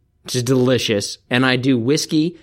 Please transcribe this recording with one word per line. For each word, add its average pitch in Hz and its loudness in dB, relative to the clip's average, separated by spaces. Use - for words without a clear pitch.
which - -8
is 123 -2
delicious, 123 0
and 127 0
I 127 2
do 127 0
whiskey, 156 0